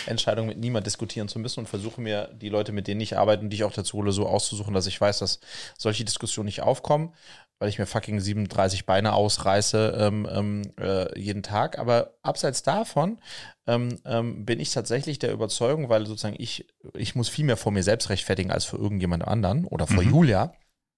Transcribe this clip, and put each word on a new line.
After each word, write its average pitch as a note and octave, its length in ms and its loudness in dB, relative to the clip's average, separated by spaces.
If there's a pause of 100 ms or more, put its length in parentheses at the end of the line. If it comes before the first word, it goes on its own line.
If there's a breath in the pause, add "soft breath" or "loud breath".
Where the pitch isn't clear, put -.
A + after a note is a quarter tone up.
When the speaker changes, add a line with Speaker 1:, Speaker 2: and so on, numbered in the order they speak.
Speaker 1:
Entscheidungen A2+ 420 0
mit G#2+ 120 -6
niemand A#2 260 -2
diskutieren G#2+ 420 -4
zu A2+ 120 -8
müssen B2 220 -6
und G#2+ 60 -10
versuche G#2+ 320 -6
mir G#2+ 340 -2
die G#2 160 -12
Leute, G#2 220 0
mit G2+ 160 -4
denen G#2 140 -2
ich G#2 160 -4
arbeite G#2 260 6
und G#2+ 60 -4
die G2+ 80 -6
ich G#2+ 60 0
auch G2+ 100 0
dazu G#2 240 -4
hole, G2+ 140 2
so G2 160 2
auszusuchen, G2+ 460 -2
dass F#2+ 140 2
ich - 140 -4
weiß, G2+ 180 4
dass - 200 -2 (380 loud breath)
solche G#2+ 280 -2
Diskussionen - 400 -4
nicht G2+ 160 -6
aufkommen, D3+ 520 2 (480 loud breath)
weil G#2 60 2
ich G#2 100 -2
mir G2+ 100 0
fucking G#2+ 340 -2
siebenunddreißig G2 640 0
Beine G2+ 260 4
ausreiße, G#2 880 2
ähm, G#2 320 2
ähm, G#2 300 -2 (180)
äh, F#2+ 400 -2
jeden G2+ 240 -4
Tag. G#2+ 340 -2
Aber A#2 440 2
abseits C#3+ 420 -2
davon, F#3+ 560 0 (480 loud breath)
ähm, A#2+ 380 0
ähm, A#2 400 -2
bin A#2+ 160 -2
ich - 100 -4
tatsächlich C3+ 480 -2
der A2+ 140 0
Überzeugung, B2+ 560 0
weil A2 160 4
sozusagen G#2+ 340 -6
ich, - 280 -8 (260)
ich - 220 -6
muss A#2+ 120 0
viel - 160 -2
mehr B2+ 140 4
vor - 160 0
mir F#2+ 100 4
selbst G#2 260 2
rechtfertigen F#2+ 400 0
als - 140 0
vor - 160 -6
irgendjemand F2+ 480 0
anderen A2+ 380 2
oder - 220 -2
vor F#2 160 4
Speaker 2:
Mhm. - 60 6
Speaker 1:
Julia. C3 440 6 (440)